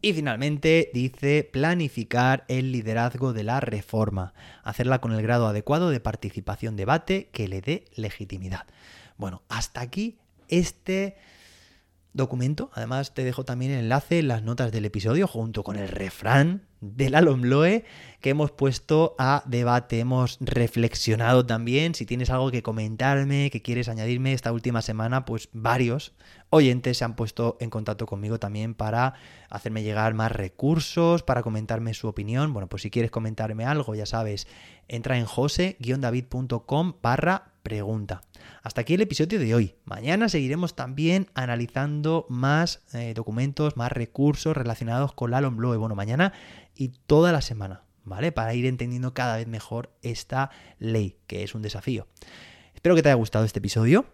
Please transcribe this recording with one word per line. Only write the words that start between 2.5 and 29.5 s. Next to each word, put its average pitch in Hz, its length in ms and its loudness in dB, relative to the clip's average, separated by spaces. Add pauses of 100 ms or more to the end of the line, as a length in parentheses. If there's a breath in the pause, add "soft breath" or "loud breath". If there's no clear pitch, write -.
liderazgo 120 600 -2
de 107 120 -4
la 123 160 0
reforma, 104 760 -2 (300 loud breath)
hacerla 127 360 0
con 120 120 -2
el 107 100 0
grado 117 240 2
adecuado 143 440 0
de 127 100 0
participación, 107 760 -6
debate 156 540 -2
que 107 180 -6
le 95 140 -6
dé 143 240 -6 (100)
legitimidad. 95 720 -8 (540 loud breath)
Bueno, 95 300 -10
hasta 120 320 -6
aquí 202 340 -6 (320)
este 190 680 0 (960 soft breath)
documento. 131 580 -2
Además 127 400 -6
te 131 100 -6
dejo 127 220 -4
también 127 280 -4
el 131 80 -2
enlace 131 380 2
en 151 100 2
las 113 140 0
notas 117 300 -2
del 107 140 -2
episodio 113 420 2
junto 113 340 -4
con 104 140 -6
el 98 120 -6
refrán 135 800 2 (140)
de 123 300 -2
la 151 100 6
lomloe 151 640 6 (380 loud breath)
que 180 80 2
hemos 151 200 2
puesto 151 680 2
a 135 260 2
debate, 120 560 2
hemos 127 400 0
reflexionado 117 1040 2
también. 123 500 0
Si 110 120 -8
tienes 123 240 -2
algo 131 200 2
que 123 120 -2
comentarme, 135 880 0
que 113 100 -6
quieres 120 300 -4
añadirme, 123 420 -2
esta 123 200 -2
última 117 280 0
semana, 117 460 -2
pues 113 260 -6
varios 117 600 0 (340 loud breath)
oyentes 127 480 6
se - 80 -2
han 113 100 -4
puesto 117 460 -2
en 117 80 -6
contacto 110 380 -4
conmigo 104 340 -4
también 107 340 -6
para 113 380 0 (380 loud breath)